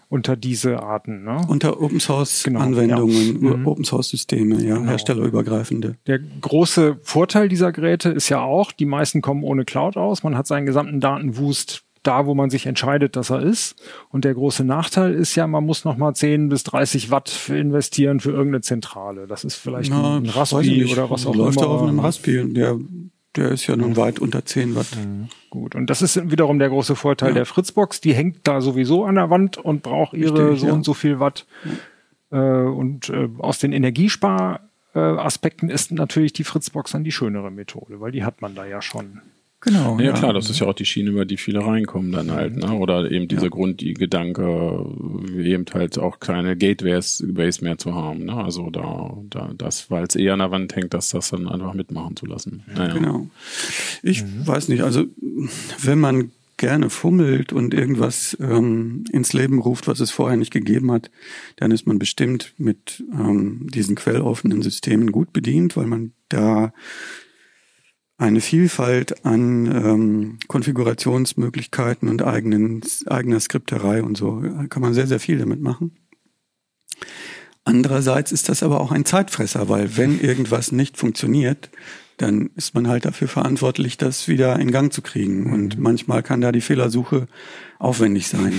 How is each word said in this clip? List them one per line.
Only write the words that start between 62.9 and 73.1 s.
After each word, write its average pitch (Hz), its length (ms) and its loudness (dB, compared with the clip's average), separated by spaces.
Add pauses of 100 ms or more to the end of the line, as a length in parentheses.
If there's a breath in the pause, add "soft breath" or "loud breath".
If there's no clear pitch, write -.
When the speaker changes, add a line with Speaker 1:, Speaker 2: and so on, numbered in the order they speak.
Speaker 2:
ähm, 107 640 0
diesen 104 220 0
quelloffenen 120 640 0
Systemen 107 500 0
gut 117 220 0
bedient, 156 420 2
weil 135 120 0
man 113 240 -4 (180)
da 110 420 2 (1500 loud breath)
eine 110 220 4
Vielfalt 127 840 2
an, 120 400 2
ähm, 110 720 2 (100)
Konfigurationsmöglichkeiten 123 1600 0
und 117 160 0
eigenen, 110 580 2 (260)
eigener 123 340 0